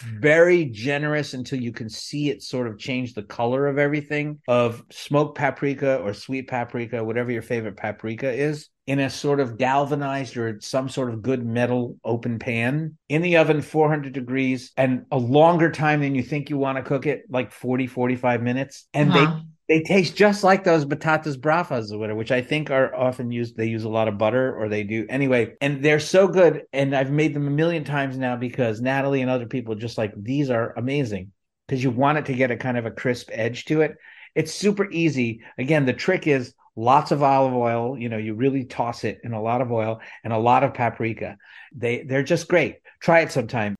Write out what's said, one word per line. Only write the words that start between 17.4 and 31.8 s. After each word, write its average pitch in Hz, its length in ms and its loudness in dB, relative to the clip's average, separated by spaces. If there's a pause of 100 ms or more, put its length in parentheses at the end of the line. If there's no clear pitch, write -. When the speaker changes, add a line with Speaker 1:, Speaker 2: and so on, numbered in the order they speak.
Speaker 1:
forty, 127 340 -2
forty-five 123 560 0
minutes. 123 500 -4
And 147 200 4
Speaker 2:
Uh-huh. - 240 4
Speaker 1:
they, - 60 -10 (260)
they 160 140 2
taste 180 340 2
just 202 260 4
like 190 220 4
those 165 220 4
batatas 151 500 -2
bravas 135 560 -2
or 104 60 -8
whatever, 107 200 -4
which 117 140 -4
I 127 80 2
think 151 300 -4
are 135 240 2
often 127 360 -2
used. 120 240 -6
They 113 120 -2
use 113 180 -2
a 113 60 -4
lot 110 180 0
of 104 80 -2
butter, 120 400 2
or 107 140 -4
they 104 120 -2
do 107 280 -4
anyway. 127 500 0
And 139 240 -2
they're 151 160 4
so 190 260 4
good. 165 360 4 (100)
And 139 240 0
I've 135 140 0
made 151 240 2
them 147 120 -2
a 143 40 -2
million 160 340 0
times 139 320 -4
now 123 200 -2
because 117 440 -2
Natalie 135 400 0
and 127 100 0
other 127 140 0
people 110 300 -6
just 113 240 -8
like, 107 180 -4
"These 127 320 -2
are 120 300 0
amazing," 117 540 -4 (360)
'cause 131 140 -2